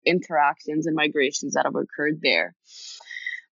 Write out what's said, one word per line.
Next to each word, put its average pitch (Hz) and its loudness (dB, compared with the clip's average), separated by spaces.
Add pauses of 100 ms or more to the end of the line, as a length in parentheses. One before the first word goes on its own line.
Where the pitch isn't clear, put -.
interactions 156 2
and 156 0
migrations 151 0
that - 2
have 143 -2
occurred 151 -2
there? 87 2 (1000)